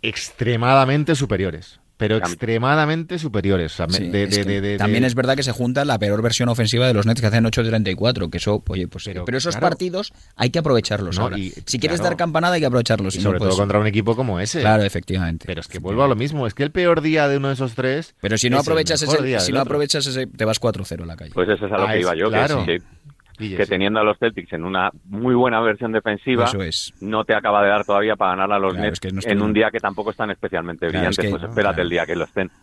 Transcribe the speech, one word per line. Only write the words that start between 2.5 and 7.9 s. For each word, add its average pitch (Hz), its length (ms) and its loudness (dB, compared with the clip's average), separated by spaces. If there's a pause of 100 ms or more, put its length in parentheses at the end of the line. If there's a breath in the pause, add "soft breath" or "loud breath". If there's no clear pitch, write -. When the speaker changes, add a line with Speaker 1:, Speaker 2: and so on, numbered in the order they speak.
Speaker 1:
superiores. 98 580 0
O - 20 -14
sea, 85 100 -2
me, 82 60 -2
Speaker 3:
Sí, 95 160 -2
Speaker 1:
de, 101 160 0
Speaker 3:
es 95 60 -2
Speaker 1:
de, 101 120 0
Speaker 3:
que 95 60 -2
Speaker 1:
de, 101 120 -2
de, 101 180 -2
Speaker 3:
también 107 240 2
Speaker 1:
de 131 40 4
Speaker 3:
es 123 80 0
verdad 131 220 2
que 139 80 -2
se 127 80 -2
junta 123 320 0
la 127 160 0
peor 104 200 2
versión 117 280 0
ofensiva 117 400 2
de 123 60 4
los 101 120 4
Nets 113 140 2
que 113 80 2
hacen 113 180 4
ocho 113 160 0
treinta 110 280 2